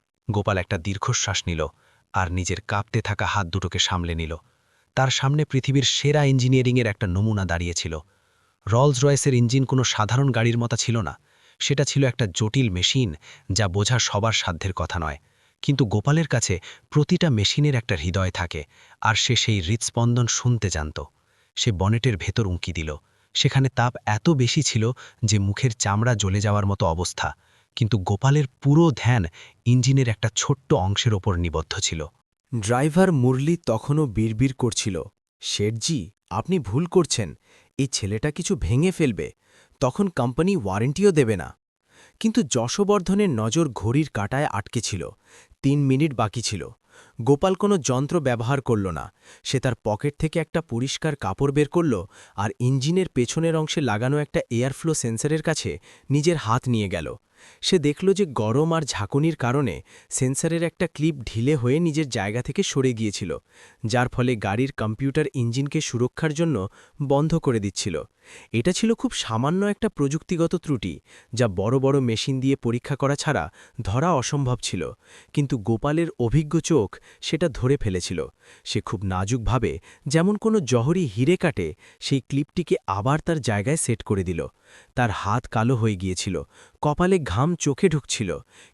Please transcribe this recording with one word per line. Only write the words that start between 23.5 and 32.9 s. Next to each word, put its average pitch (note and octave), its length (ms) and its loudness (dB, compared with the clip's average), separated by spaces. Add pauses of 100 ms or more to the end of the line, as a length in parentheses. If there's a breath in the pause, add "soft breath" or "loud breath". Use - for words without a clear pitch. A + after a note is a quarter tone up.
তাপ A#2+ 240 0 (120)
এত G#2+ 240 0
বেশি C3+ 320 2
ছিল A#2 300 0 (320 loud breath)
যে A2 160 2
মুখের G2+ 320 0
চামড়া A2 440 0
জ্বলে G2+ 260 0
যাওয়ার G#2 240 2
মতো G2 200 0
অবস্থা, E2+ 480 -2 (420 soft breath)
কিন্তু A2+ 220 0
গোপালের C3 480 2 (160)
পুরো D#3 340 6
ধ্যান A#2 300 2 (400 loud breath)
ইঞ্জিনের B2+ 420 4
একটা A2+ 280 -2
ছোট্ট - 380 0
অংশের G2+ 400 2
ওপর F#2+ 220 0
নিবদ্ধ E2+ 440 -2
ছিল। D#2+ 260 -4 (500)
ড্রাইভার C#3+ 560 2